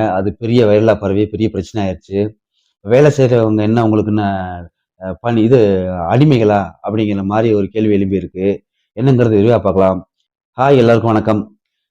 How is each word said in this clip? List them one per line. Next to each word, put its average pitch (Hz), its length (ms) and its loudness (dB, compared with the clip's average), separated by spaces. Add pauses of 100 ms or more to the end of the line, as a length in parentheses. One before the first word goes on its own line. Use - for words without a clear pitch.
அது 95 240 -4
பெரிய 117 320 0
வைரலா 107 340 2
பரவி 101 260 -2
பெரிய 104 240 -4
பிரச்சனை 98 320 -8
ஆயிருச்சு. 95 380 -6 (640)
"வேலை 135 260 4
செய்றவங்க 117 500 0
என்ன 113 220 0
உங்களுக்கு 107 280 0
என்ன, 104 140 -2 (760)
அஹ், 92 180 -10
பணி 120 220 -2
இது 120 180 4 (480)
அடிமைகளா?" 113 520 2 (200)
அப்படிங்கிற 104 440 -4
மாதிரி 110 300 0
ஒரு 101 140 0
கேள்வி 107 260 -2
எழும்பி 98 220 -2
இருக்கு. 92 320 -6 (500)
என்னங்கிறது 120 380 2
விரிவா 107 240 2
பார்க்கலாம். 95 400 0 (580)
ஹாய், 135 200 2
எல்லாருக்கும் 117 340 2
வணக்கம். 107 300 0 (500)